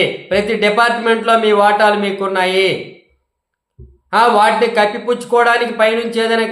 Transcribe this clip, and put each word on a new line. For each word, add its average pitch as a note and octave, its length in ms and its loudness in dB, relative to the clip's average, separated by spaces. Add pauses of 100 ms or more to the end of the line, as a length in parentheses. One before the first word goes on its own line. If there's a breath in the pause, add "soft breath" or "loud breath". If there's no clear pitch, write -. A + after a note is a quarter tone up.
(260)
ప్రతి G#3 360 -2
డిపార్ట్‌మెంట్‌లో A3+ 760 0
మీ G#3+ 140 0
వాటాలు G#3 460 2
మీకున్నాయి. F#3+ 680 -2 (1500)
ఆ, G#3+ 80 4 (140)
వాటిని A3 380 2
కప్పిపుచ్చుకోవడానికి A#3 1040 0
పైనుంచి A3+ 420 -2
ఏదైనా A3+ 320 0